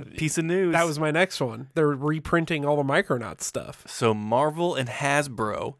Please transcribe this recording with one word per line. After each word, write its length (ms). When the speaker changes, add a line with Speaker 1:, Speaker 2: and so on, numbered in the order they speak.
Speaker 1:
piece 200
of 80
news. 280
Speaker 2:
That 120
was 140
my 120
next 300
one. 320
They're 160
reprinting 760
all 120
the 60
Micronauts 580
stuff. 460
Speaker 1:
So 260
Marvel 600
and 140
Hasbro 920